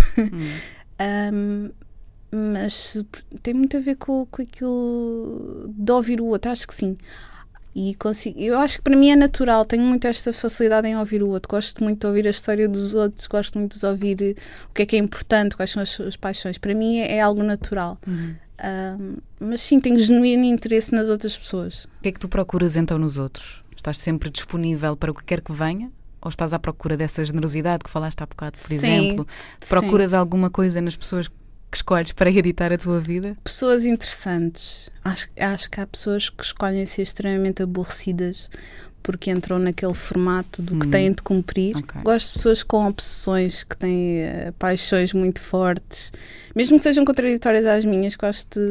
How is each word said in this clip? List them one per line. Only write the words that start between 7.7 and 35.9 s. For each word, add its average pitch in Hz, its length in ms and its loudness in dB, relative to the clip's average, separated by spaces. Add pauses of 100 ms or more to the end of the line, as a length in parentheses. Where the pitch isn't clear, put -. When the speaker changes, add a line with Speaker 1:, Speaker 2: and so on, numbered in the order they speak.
Speaker 1:
E 196 220 -4
consigo, 214 440 -4
eu 233 180 0
acho 285 200 2
que - 40 -12
para 277 140 6
mim 277 140 10
é 285 60 8
natural, 247 500 6
tenho 233 160 2
muito 247 240 2
esta 233 260 -2
facilidade 220 560 2
em 220 80 -2
ouvir 214 260 0
o 202 60 2
outro. 190 220 -4
Gosto 208 340 -2
muito 214 160 0
de 214 60 -2
ouvir 208 200 2
a 208 40 2
história 214 380 0
dos 202 260 -2
outros, 208 320 0
gosto 208 320 -2
muito 202 200 -4
de - 80 -6
ouvir 196 500 0 (340)
o - 40 -18
que 208 80 2
é 208 40 2
que 220 100 2
é - 20 6
importante, 208 580 2
quais 185 140 -4
são 208 120 -4
as 196 80 -4
suas 185 260 -8
paixões. - 420 -6
Para 208 160 -2
mim 220 240 0
é, - 180 -2
é 214 40 2
algo 208 220 4
natural. 202 640 -4
Speaker 2:
Uhum. 165 280 -4 (240)
Speaker 1:
Ahm, 190 580 -8 (240)
mas 226 200 -4
sim, - 200 6
tenho 240 180 4
genuíno 240 460 6
interesse 226 500 2
nas 220 140 2
outras 214 280 -2
pessoas. - 480 -8
Speaker 2:
O - 180 -20
que 196 60 0
é 185 40 -4
que - 80 -10
tu 185 80 -8
procuras 180 480 0
então 165 220 2
nos 147 200 -2
outros? - 440 -10 (140)
Estás 151 220 -6
sempre 160 320 -2
disponível 156 640 -2
para 156 140 -4
o 147 40 -4
que - 100 -16
quer 170 180 -2
que 160 100 -10
venha? 170 380 -4 (300)
Ou - 80 -8
estás 165 260 -4
à 165 40 0
procura 156 380 -4
dessa 156 280 -2
generosidade 156 580 -2
que - 80 -10
falaste 160 320 -4
há 151 40 -10
bocado, - 300 -10
por - 120 -8
Speaker 1:
Sim, 156 80 -2
Speaker 2:
exemplo? 160 500 2 (340)
Speaker 1:
sim. - 80 -8
Speaker 2:
Procuras 190 460 2
alguma 180 340 4
coisa 180 320 0
nas 170 140 -2
pessoas - 320 -6
que - 520 -12
escolhes 170 340 0
para 185 180 4
editar 175 420 4
a 175 60 0
tua 175 220 0
vida? 180 420 -6
Speaker 1:
Pessoas 247 420 2
interessantes. 175 1040 -2 (140)
Acho, 185 240 -4 (140)
acho 196 300 -2
que - 100 -8
há 139 60 -6
pessoas - 440 -4